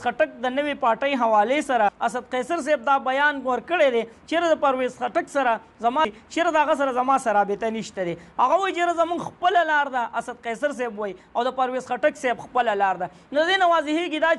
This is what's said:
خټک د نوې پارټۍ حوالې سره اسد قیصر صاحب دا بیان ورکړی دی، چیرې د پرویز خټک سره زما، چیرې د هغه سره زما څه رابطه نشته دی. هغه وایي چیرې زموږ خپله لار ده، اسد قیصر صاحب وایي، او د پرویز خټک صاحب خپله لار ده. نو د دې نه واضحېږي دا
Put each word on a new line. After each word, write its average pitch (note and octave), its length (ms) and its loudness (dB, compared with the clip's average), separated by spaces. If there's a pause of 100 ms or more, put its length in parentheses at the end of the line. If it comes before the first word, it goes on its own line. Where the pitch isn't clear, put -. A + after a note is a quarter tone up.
خټک C4+ 260 0 (140)
د B3+ 100 -2
نوې C#4+ 280 -2
پارټۍ C4+ 380 0
حوالې A#3 460 2
سره A3 240 2 (160)
اسد A#3+ 240 -8
قیصر C4 360 -4
صاحب C4+ 200 0
دا C#4 80 4 (100)
بیان C#4 380 0
ورکړی C4 520 2
دی، A3+ 60 2 (280)
چیرې E4+ 240 2
د D4+ 100 2
پرویز B3+ 380 0
خټک D#4+ 320 -2
سره C4 200 2 (320)
زما، C4+ 220 2
چیرې E4 500 -2
د - 60 -
هغه D4 180 0
سره C4+ 160 0
زما C4 200 2
څه A#3 200 -2
رابطه G3+ 380 0
نشته G#3 340 -6
دی. E3+ 60 -4 (240)
هغه C4 240 4
وایي F#4 140 -2
چیرې F4 240 2
زموږ E4 260 -2
خپله F4 420 2
لار C#4+ 280 0
ده، A#3+ 60 -2 (180)
اسد A#3+ 260 -10
قیصر A#3 320 -2
صاحب A#3+ 240 -6
وایي، G3 100 -6 (220)
او A#3+ 140 0
د B3+ 100 -6
پرویز B3+ 320 -2
خټک D4 320 0
صاحب A#3+ 240 -2
خپله A#3+ 340 0
لار F#3 220 2
ده. E3+ 80 -6 (180)
نو C4 80 -6
د D#4 140 4
دې F#4+ 100 4
نه F4 120 4
واضحېږي D#4 520 0
دا E4 140 4